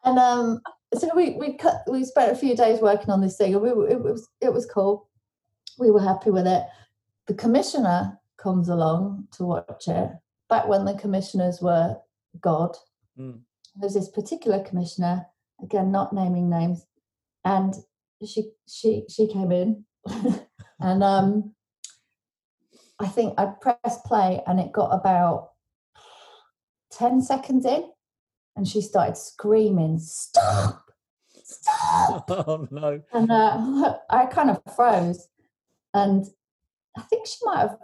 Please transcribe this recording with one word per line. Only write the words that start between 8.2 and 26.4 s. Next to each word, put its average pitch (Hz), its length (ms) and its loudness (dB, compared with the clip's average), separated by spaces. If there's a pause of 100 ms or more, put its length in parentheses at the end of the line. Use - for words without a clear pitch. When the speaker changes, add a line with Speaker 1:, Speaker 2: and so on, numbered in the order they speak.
Speaker 1:
comes 180 320 0
along 175 640 0
to 180 120 -8
watch - 440 -6
it, 180 220 -2 (380)
back 226 180 0
when 196 180 2
the 196 100 -2
commissioners 190 680 -2
were 170 360 2 (420)
God. 165 380 -2 (420)
Speaker 2:
Mm. 123 220 -16 (340)
Speaker 1:
There's 196 200 -6
this 196 140 -2
particular 208 540 -4
commissioner, 180 640 -4 (360)
again, 190 300 -2
not 196 220 -2
naming 180 360 -2
names, 170 360 -2 (580)
and 190 320 0 (520)
she, - 240 -6 (160)
she, 220 420 -2
she 214 180 0
came 190 240 -2
in, 185 320 0 (220)
<laughs> - 760 -6
and, 190 240 0
um, 196 500 2 (1500)
I 202 80 -4
think 226 320 -2
I - 60 2
pressed 233 580 -4
play, 190 440 0
and 180 120 0
it 170 120 -6
got - 220 -2
about 180 580 0 (1400)